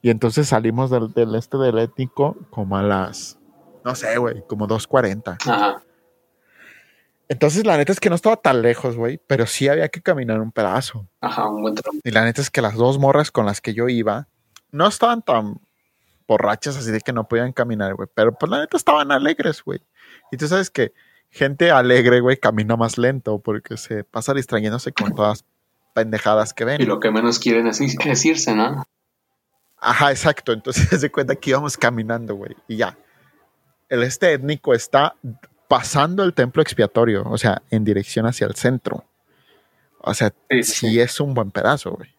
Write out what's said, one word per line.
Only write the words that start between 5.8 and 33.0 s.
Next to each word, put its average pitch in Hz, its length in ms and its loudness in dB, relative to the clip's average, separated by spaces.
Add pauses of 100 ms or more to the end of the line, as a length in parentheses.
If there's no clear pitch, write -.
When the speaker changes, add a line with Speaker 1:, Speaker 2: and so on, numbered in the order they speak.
Speaker 1:
Entonces, 151 380 0
la 185 120 4
neta 147 140 2
es 190 80 0
que 190 100 2
no 170 60 2
estaba 220 220 2
tan 127 240 2
lejos, 120 340 0
güey, 120 320 -4
pero 117 200 2
sí - 200 -2
había 151 220 2
que 170 120 -12
caminar 120 380 -2
un 110 120 -6
pedazo. 107 560 -4 (140)
Speaker 2:
Ajá, 110 280 -4
un 107 140 -6
buen 110 120 -2
tramo. 104 280 -8
Speaker 1:
Y 120 80 -6
la 110 120 0
neta 117 180 -2
es 135 100 -6
que 135 100 0
las 107 140 -2
dos 127 240 2
morras 139 320 2
con 110 160 0
las 101 140 -4
que 113 120 -6
yo 117 160 -2
iba 113 380 -4 (440)
no 160 160 0
estaban 233 360 0
tan 107 360 -2 (680)
borrachas 110 500 0
así 113 140 -6
de 110 100 -2
que 131 120 -6
no 113 140 -4
podían 123 240 0
caminar, 107 440 -4
güey, 98 180 -10
pero, 110 240 4
pues, 156 140 -4
la 277 80 0
neta 311 180 -4
estaban 294 340 2
alegres, 277 520 0
güey. - 180 -8 (500)
Y 135 60 -10
tú 143 100 -4
sabes 185 220 0
que - 240 -2 (380)
gente 143 400 2
alegre, 123 500 6
güey, 127 160 2
camina 107 400 2
más 113 220 0
lento 120 400 0
porque 110 360 -6
se 107 280 -8
pasa 127 320 -4
distrayéndose 120 560 -2
con 104 240 -2
todas 104 300 0 (500)
pendejadas 107 580 2
que 120 120 -6
ven. 139 160 -2
Speaker 2:
Y 123 40 4
lo 104 140 -2
que 113 100 0
menos 117 300 0
quieren 117 260 2
es, 110 160 -2
es 139 440 0
irse, 160 280 0
¿no? 135 300 0 (960)
Speaker 1:
Ajá, 139 340 2
exacto. 143 420 -2
Entonces, - 340 0
<laughs> - 60 2
haz 156 80 0
de 143 100 -2
cuenta 139 240 -2
que 139 160 -6
íbamos 139 240 0
caminando, 113 600 -2
güey, 101 200 -14 (120)
y 110 100 -8
ya. 104 200 -2 (920)